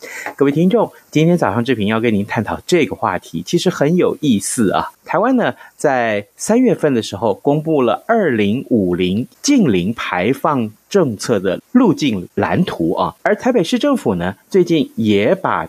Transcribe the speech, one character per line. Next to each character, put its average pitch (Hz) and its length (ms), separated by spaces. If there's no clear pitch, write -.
各 139 120
位 143 40
听 165 200
众， 202 200
今 156 160
天 175 100
早 123 160
上 117 100
志 123 120
平 107 140
要 110 120
跟 117 140
您 101 100
探 110 180
讨 82 240
这 165 200
个 95 100
话 95 220
题， 85 240
其 175 160
实 175 100
很 165 280
有 147 260
意 120 180
思 101 300
啊。 76 220
台 - 140
湾 254 180
呢， 160 180
在 117 500
三 226 200
月 240 160
份 147 200
的 113 80
时 - 120
候 101 200
公 147 280
布 151 200
了 110 260
二 214 220
零 107 400
五 95 240
零 92 340
净 240 280
零 95 220
排 104 400
放 135 400
政 151 260
策 104 240
的 90 220
路 240 200
径 110 420
蓝 101 300
图 - 300
啊， - 280
而 214 140
台 247 160
北 226 100
市 233 160
政 285 160
府 113 200
呢， 87 200
最 185 160
近 160 320
也 107 380
把 101 340